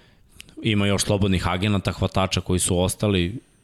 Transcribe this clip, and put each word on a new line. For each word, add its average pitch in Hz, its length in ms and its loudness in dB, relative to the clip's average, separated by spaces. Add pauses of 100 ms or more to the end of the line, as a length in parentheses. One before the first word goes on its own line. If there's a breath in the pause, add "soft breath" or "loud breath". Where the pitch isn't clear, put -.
(640 loud breath)
Ima 104 240 2
još 98 160 0
slobodnih 95 460 0
agenata 95 440 0
hvatača 92 480 0
koji 90 200 -2
su 87 200 0
ostali 98 580 0 (260)